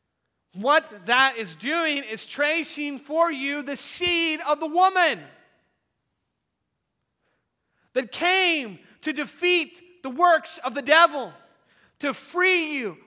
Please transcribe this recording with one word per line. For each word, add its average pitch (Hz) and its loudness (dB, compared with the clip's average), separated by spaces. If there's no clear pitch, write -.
What 220 0
that 254 4
is 185 -10
doing 285 -2
is 220 -10
tracing 294 -4
for 330 0
you 285 -6
the 277 -8
seed 330 -2
of 294 0
the 320 -4
woman 339 2
that 247 -2
came 330 0
to 311 -4
defeat 320 -2
the 262 -6
works 330 2
of 254 -6
the 277 -4
devil, 285 4
to 285 -2
free 349 0
you 208 -6